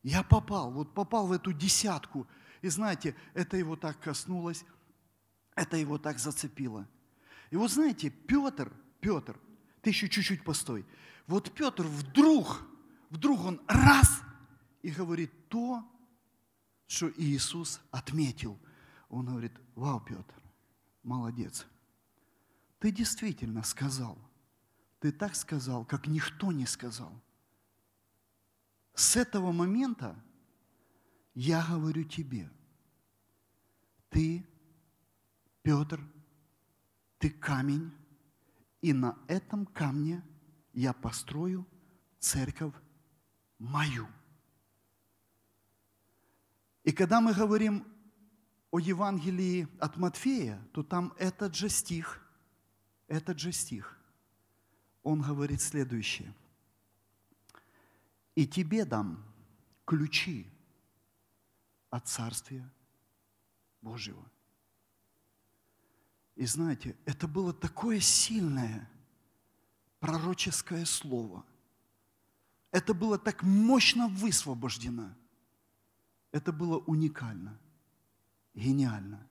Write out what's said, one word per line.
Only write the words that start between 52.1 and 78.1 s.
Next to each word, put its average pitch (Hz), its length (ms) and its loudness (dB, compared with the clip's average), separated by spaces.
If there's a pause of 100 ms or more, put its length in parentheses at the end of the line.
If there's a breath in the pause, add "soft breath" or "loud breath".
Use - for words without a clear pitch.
этот 156 300 -2
же 160 140 -6
стих, - 480 -8 (1040)
он 151 180 0
говорит 143 400 -2
следующее. 123 720 -4 (2000 soft breath)
«И 151 100 6
тебе 185 400 0
дам 107 400 -4 (580)
ключи 151 600 0 (1400)
от 120 180 -8
Царствия 127 640 -8 (1080)
Божьего». 113 420 -12 (2000)
И 127 100 -4
знаете, 135 500 -2 (100)
это 147 220 -4
было 175 240 -2
такое - 480 -2
сильное 135 880 2 (1120)
пророческое 165 840 -2
слово. 117 580 -4 (1300)
Это 185 220 2
было 202 240 0
так - 240 -4
мощно 226 640 6
высвобождено. 123 1080 -4 (1160)
Это 151 200 -2
было 160 260 -2
уникально, 123 800 -2 (960)